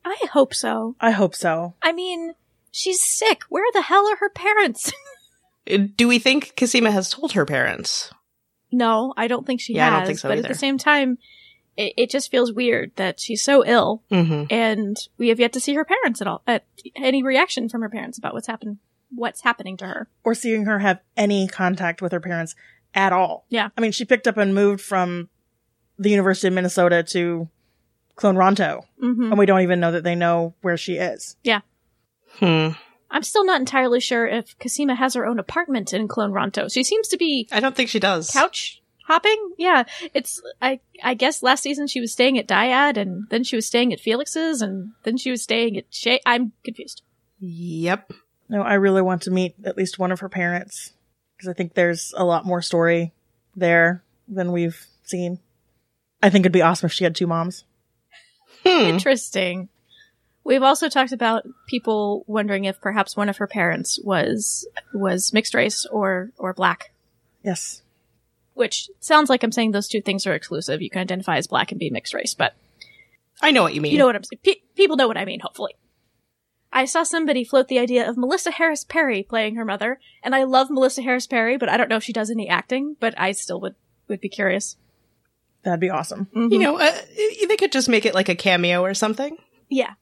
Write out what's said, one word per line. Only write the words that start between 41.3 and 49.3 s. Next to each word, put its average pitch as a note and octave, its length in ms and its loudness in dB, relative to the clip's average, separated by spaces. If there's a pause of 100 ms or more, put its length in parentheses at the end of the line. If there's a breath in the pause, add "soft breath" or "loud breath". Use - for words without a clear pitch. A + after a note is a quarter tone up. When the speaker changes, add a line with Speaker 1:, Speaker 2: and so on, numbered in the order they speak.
Speaker 1:
last C4 200 2
season C#4+ 240 -4
she B3+ 160 -6
was A3+ 100 -6
staying C4+ 260 2
at - 80 -4
Dyad, B3 520 2
and F#3+ 320 -6
then A#3 140 0
she B3 120 -4
was A3 100 -2
staying A#3+ 280 0
at - 60 -8
Felix's, D4 600 -2
and G3 300 -6 (140)
then A3+ 120 -2
she B3+ 140 -4
was B3 120 -4
staying A3+ 360 0
at - 100 -10
Shay. - 380 -2
I'm A#3+ 260 2 (100)
confused. - 380 -14 (400)
Speaker 3:
Yep. F3 720 -6 (380)
Speaker 2:
No, G#3 100 -2
I G3+ 140 2
really G3 260 4
want F#3 220 0
to - 80 -6